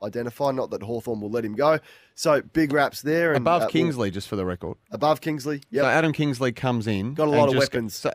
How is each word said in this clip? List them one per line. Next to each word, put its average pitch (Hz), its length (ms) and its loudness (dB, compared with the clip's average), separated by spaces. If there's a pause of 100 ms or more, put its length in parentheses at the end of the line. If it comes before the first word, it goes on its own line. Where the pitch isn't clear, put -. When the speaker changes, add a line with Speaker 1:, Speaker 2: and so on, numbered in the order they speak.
Speaker 1:
identify, 120 460 -4
not 127 200 -4
that 101 120 -6
Hawthorn 113 380 -6
will 104 100 -6
let 117 140 -2
him 107 100 -6
go. 147 240 4 (380)
So 147 260 2
big 156 300 0
raps 143 300 0
there. 165 300 2
And, 135 100 2
Speaker 2:
Above 165 200 4
Speaker 1:
uh, - 40 2
we'll - 40 -4
Speaker 2:
Kingsley, 147 400 0
just 95 160 -6
for - 80 -6
the 98 100 -2
record. 90 320 -6 (140)
Speaker 1:
Above 147 300 0
Kingsley, 147 500 -6
yep. 220 140 0
Speaker 2:
So - 40 4
Adam 156 240 4
Kingsley 135 380 0
comes 120 380 -2
in 107 260 -2
Speaker 1:
Got 156 140 0
a - 20 2
Speaker 2:
and 147 80 4
Speaker 1:
lot 147 120 6
of 131 40 2
Speaker 2:
just 135 180 2
Speaker 1:
weapons. 113 280 -4
Speaker 2:
go-, - 100 -2
so - 40 -6